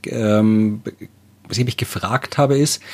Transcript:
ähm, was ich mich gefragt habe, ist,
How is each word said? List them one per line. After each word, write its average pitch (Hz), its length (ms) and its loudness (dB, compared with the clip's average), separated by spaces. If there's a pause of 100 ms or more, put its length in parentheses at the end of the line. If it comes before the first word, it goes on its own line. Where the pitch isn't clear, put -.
ähm, 107 800 2 (640)
was - 120 -6
ich 123 60 2
mich 120 120 -4
gefragt - 600 -4
habe, 139 180 4
ist, 147 240 0 (120)